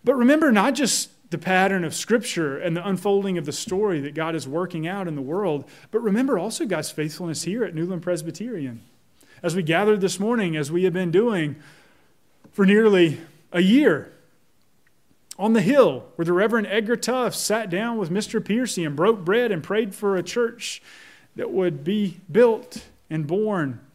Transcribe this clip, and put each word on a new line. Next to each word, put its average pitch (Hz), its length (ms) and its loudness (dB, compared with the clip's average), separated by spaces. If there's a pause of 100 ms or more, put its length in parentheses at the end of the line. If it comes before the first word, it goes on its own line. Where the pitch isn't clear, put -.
But 247 100 4
remember 269 380 6
not 214 200 4
just 240 360 -2 (200)
the 165 80 -6
pattern 185 460 2
of 156 100 -4
Scripture 165 640 -2
and 170 200 -2
the 185 100 -4
unfolding 196 500 0
of 156 80 -6
the 151 60 -6
story 185 480 -2
that 151 160 -8
God 160 200 -4
is 131 120 -6
working 165 400 -6
out 190 220 -6
in 151 60 -6
the 139 60 -8
world, 151 440 -4 (260)
but 220 80 -8
remember 233 400 0
also 220 260 -6
God's 160 240 -4
faithfulness 156 540 -8
here 208 220 -4
at 160 100 -10
Newland 170 260 -4
Presbyterian. 160 760 -6 (640)
As 165 100 -2
we 185 100 0
gathered 190 360 2
this 185 180 -2
morning, 202 380 0
as 151 160 -4
we 175 140 0
have 175 80 2
been 180 180 -2
doing 180 460 0 (960)
for 196 120 4
nearly 196 540 6 (320)
a 175 100 0
year, 190 520 4 (1200)
on 208 140 0
the 226 100 4
hill 185 440 4 (100)
where 170 80 -4
the 170 80 0
Reverend 208 360 2
Edgar 220 280 0
Tufts 240 460 -4
sat 214 280 -2
down 220 280 -4
with 180 120 -4
Mister 208 300 -2
Piercy 208 460 -2
and 143 100 -4
broke 190 300 2
bread 220 260 0
and 165 100 -4
prayed 208 320 -2
for 196 220 -2
a 180 80 -2
church - 580 -6 (540)
that - 160 -8
would 170 320 -2
be 196 380 -2 (100)
built - 540 2 (240)
and 156 180 -4
born 175 540 -2 (140)